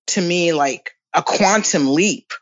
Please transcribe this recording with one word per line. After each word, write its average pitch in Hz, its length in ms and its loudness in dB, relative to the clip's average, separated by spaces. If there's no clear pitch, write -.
to - 140 -4
me, 175 340 0
like, 143 380 -2
a 165 100 0
quantum 190 680 0
leap 165 500 -2